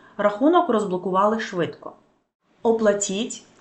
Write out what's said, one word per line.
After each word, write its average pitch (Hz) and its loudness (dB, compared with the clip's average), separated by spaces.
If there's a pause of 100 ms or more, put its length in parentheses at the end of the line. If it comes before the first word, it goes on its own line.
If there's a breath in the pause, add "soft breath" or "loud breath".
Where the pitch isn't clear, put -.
(160 soft breath)
рахунок 269 2
розблокували 196 0
швидко. - -8 (680)
Оплатіть 220 0 (160)